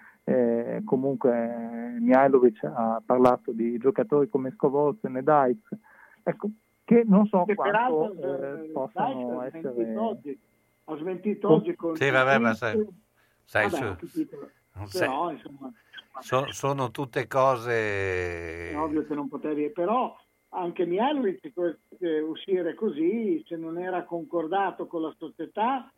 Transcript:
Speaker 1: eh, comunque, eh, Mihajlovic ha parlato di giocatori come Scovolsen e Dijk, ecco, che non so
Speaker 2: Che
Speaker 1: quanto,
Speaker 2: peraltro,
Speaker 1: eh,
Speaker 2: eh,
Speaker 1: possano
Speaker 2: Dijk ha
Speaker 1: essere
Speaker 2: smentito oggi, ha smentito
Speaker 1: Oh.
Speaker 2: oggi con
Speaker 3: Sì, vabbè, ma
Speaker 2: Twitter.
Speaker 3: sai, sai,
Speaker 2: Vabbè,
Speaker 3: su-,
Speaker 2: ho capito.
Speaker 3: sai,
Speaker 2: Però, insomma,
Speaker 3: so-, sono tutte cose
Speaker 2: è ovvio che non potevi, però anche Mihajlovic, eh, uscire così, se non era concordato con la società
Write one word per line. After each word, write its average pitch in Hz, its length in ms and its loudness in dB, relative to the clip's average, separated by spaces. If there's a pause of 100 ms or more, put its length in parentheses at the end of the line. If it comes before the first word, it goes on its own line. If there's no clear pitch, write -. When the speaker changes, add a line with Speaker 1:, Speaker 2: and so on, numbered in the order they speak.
(240)
Speaker 1:
eh, 117 640 0
comunque, 131 460 2 (640)
eh, 120 40 -6
Mihajlovic 127 640 6
ha 113 420 -2
parlato 123 460 4
di 117 280 -2
giocatori 135 500 2
come 131 220 -2
Scovolsen 135 680 0
e 131 60 -4
Dijk, 139 460 4 (540)
ecco, - 260 -4 (360)
che 233 200 6
non 208 220 8
so 190 160 2
Speaker 2:
Che 202 120 0
Speaker 1:
quanto, 202 640 0
Speaker 2:
peraltro, 139 260 -6 (180)
Speaker 1:
eh, - 40 -12
Speaker 2:
eh, 156 60 -14
Speaker 1:
possano 151 460 -4
Speaker 2:
Dijk 123 240 -6
ha 123 60 -8
Speaker 1:
essere 143 260 -8
Speaker 2:
smentito 120 280 -4
oggi, 208 380 -6 (460)
ha 156 100 -8
smentito 185 540 -4
Speaker 1:
Oh. 156 60 10
Speaker 2:
oggi 170 200 0
con 165 220 -4
Speaker 3:
Sì, 139 120 2
vabbè, 131 280 6
ma 117 180 4
Speaker 2:
Twitter. 110 220 -2
Speaker 3:
sai, 107 100 0 (560)
sai, 107 260 0
Speaker 2:
Vabbè, - 60 -2
Speaker 3:
su-, 135 160 -4
Speaker 2:
ho 95 40 -8 (120)
capito. 151 420 -8 (380)
Speaker 3:
sai, 180 120 -8 (100)
Speaker 2:
Però, 160 220 -2
insomma, - 400 -14 (500)
Speaker 3:
so-, 135 320 -2
sono 139 380 -2
tutte 135 360 -6
cose 98 1400 0
Speaker 2:
è 82 60 -6
ovvio 151 280 -2
che 151 100 -6
non 143 120 -6
potevi, 147 440 -4
però 202 440 -2 (400)
anche 180 300 -4
Mihajlovic, 202 640 -2 (480)
eh, 160 200 -2
uscire 160 560 -4
così, 185 720 -2
se 175 80 -8
non 165 240 -8
era 180 240 -4
concordato 170 840 -4
con 170 160 -6
la 156 160 -6
società 208 800 -4